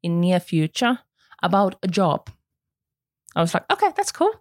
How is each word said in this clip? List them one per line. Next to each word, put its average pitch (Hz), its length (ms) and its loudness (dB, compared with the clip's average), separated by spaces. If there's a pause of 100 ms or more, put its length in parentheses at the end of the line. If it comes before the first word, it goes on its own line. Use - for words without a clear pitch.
in 170 180 0
near 180 200 2
future 170 580 0 (440)
about 190 400 2
a 190 60 -4
job." 180 420 0 (1040)
I - 60 0
was 170 120 -2
like, - 180 -2
"Okay, 403 240 0
that's 403 160 -4
cool. 403 280 0